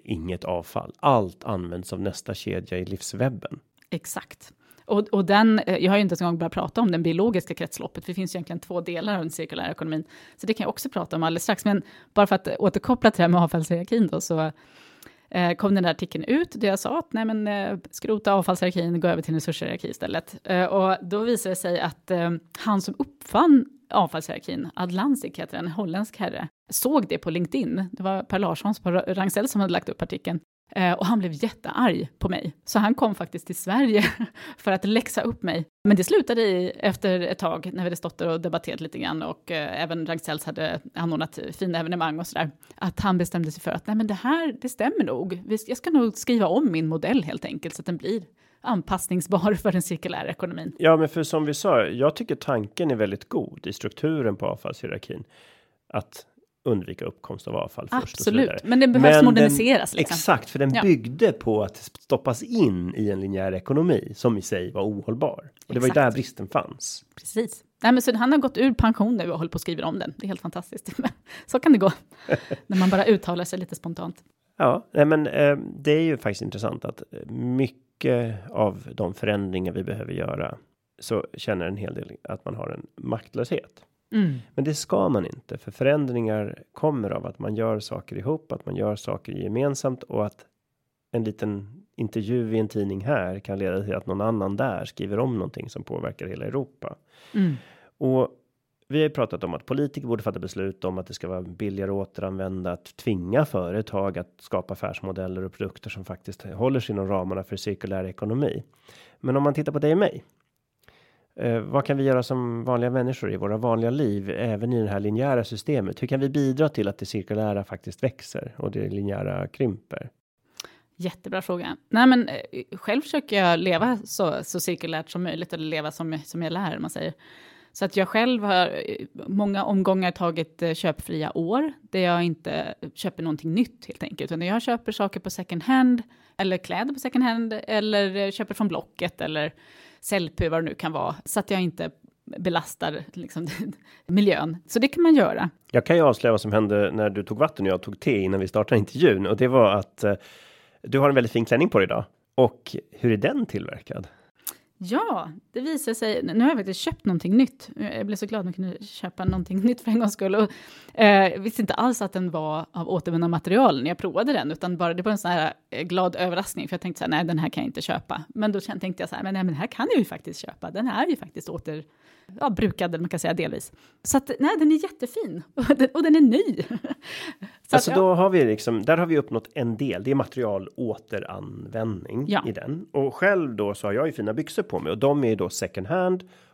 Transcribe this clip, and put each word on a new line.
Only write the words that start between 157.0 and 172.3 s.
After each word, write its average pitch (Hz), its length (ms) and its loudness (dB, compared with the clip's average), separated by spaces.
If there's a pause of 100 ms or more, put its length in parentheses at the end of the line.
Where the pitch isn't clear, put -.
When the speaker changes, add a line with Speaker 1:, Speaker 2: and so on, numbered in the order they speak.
Speaker 2:
någonting 180 320 2
nytt. - 380 2
Jag 202 300 -6
blev 202 100 -4
så 208 100 -6
glad 214 140 -6
att 180 60 -4
man 180 80 -6
kunde 185 300 -8
köpa 185 420 -10
någonting 185 340 0
<laughs> 190 60 -2
nytt 240 160 -2
för 233 100 -2
en 226 80 4
gångs 214 140 2
skull. 190 220 -2
Och, 208 160 4 (420)
eh, 214 140 6 (200)
jag 175 120 -2
visste 220 220 -4
inte 202 120 0
alls 247 280 0
att 190 120 -4
den 185 180 -2
var 156 400 -4
av 170 180 -6
återvunna 170 380 0
material 170 560 4
när 147 60 0
jag 175 80 -2
provade 220 360 0
den. 151 180 -2
Utan 175 260 -4
bara, 170 160 0
det 180 100 -4
var 214 80 0
en 202 60 0
sån 175 140 -4
här, 160 220 2 (160)
eh, 127 140 -6
glad 180 320 0
överraskning. 175 520 -4
För - 60 -8
jag 175 80 -6
tänkte 180 180 -8
så - 40 -4
här, 165 60 -2
nej, 165 160 0
den 160 140 0
här 156 100 0
kan - 140 -6
jag - 60 -4
inte 156 120 -8
köpa. - 460 -6
Men 214 240 -2
då 196 80 -4
kän-, 196 200 -10
tänkte 185 240 -6
jag 170 60 -6
så - 60 -10
här, - 80 -8
men 190 100 -6
nej, 190 100 -2
men 180 100 0
den 143 80 -4
här 220 60 -4
kan 254 240 -6
jag 349 80 4
ju 196 60 2
faktiskt - 340 -12
köpa. - 320 -12
Den 214 160 -4
är 247 200 0
ju 320 80 0
faktiskt - 340 -12
åter-, 156 340 -8 (560)